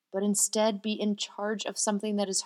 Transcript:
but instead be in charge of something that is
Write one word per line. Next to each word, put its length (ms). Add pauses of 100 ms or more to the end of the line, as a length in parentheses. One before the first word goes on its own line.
(120)
but 120
instead 580
be 120
in 200
charge 500
of 140
something 380
that 120
is 180